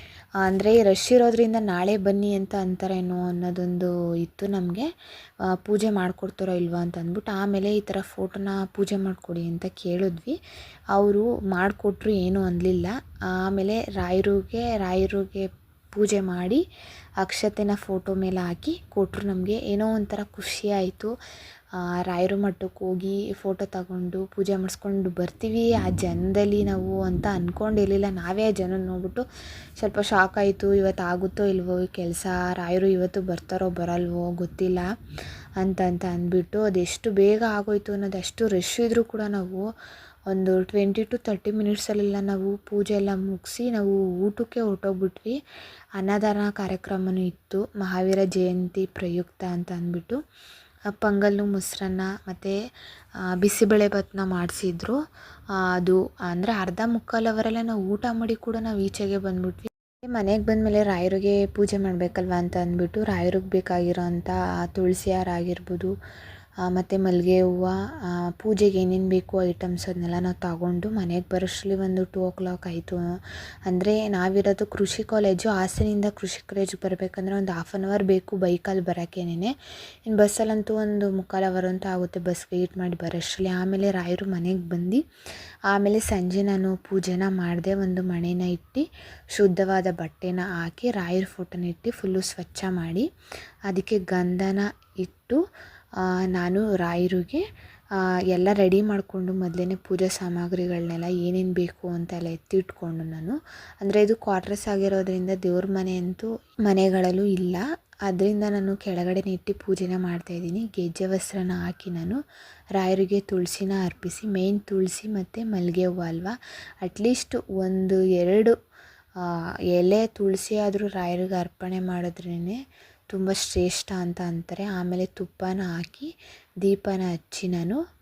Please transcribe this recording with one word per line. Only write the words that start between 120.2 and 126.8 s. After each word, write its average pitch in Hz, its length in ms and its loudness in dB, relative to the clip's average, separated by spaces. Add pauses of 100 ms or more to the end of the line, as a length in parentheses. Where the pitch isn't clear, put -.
ಆದರೂ 208 300 0
ರಾಯರಿಗೆ 185 520 -2
ಅರ್ಪಣೆ 180 400 -6
ಮಾಡಿದ್ರೇ 175 840 -4 (440)
ತುಂಬ 190 220 -2
ಶ್ರೇಷ್ಠ - 600 -2
ಅಂತ 180 300 -4
ಅಂತಾರೆ. 170 420 -6
ಆಮೇಲೆ 180 420 -2
ತುಪ್ಪನ 190 560 -6
ಹಾಕಿ 175 480 -8 (520)
ದೀಪನ 196 400 2 (100)